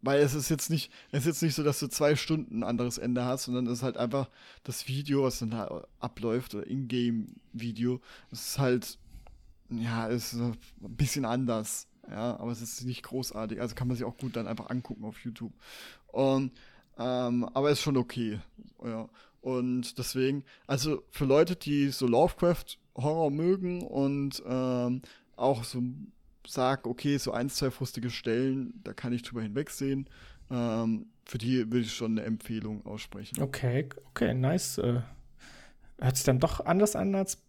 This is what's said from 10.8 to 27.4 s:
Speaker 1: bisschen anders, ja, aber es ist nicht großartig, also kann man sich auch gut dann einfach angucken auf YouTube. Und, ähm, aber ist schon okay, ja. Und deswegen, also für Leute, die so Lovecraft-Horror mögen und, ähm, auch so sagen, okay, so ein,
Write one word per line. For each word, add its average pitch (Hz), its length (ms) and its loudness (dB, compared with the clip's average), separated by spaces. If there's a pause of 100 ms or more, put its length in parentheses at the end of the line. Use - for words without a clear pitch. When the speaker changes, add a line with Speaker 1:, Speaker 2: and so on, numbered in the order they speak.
Speaker 1:
bisschen 131 440 -2
anders, 117 600 -2 (240)
ja, 107 280 -4
aber - 120 -6
es 113 100 -6
ist 117 240 -10
nicht 123 200 -6
großartig, 110 560 -6
also 117 160 -4
kann 127 120 -2
man 127 80 0
sich 120 80 -4
auch 117 120 -6
gut 123 200 -8
dann 113 120 -4
einfach 113 220 -6
angucken 120 340 -6
auf 107 160 -10
YouTube. 117 320 -10 (560)
Und, 135 420 2 (480)
ähm, 120 560 0
aber 139 160 4
ist 143 100 4
schon 143 160 2
okay, 113 440 -2 (440)
ja. 113 240 -6 (320)
Und 127 580 -2
deswegen, 131 460 0 (220)
also 139 440 0
für - 140 0
Leute, 156 320 6
die 143 340 2
so 131 180 0
Lovecraft-Horror 156 1200 2
mögen 180 520 0
und, 139 640 0
ähm, 127 560 0 (340)
auch 120 280 2
so 123 160 -4 (680)
sagen, 131 440 0
okay, 143 280 0
so 123 140 -2
ein, 123 180 -2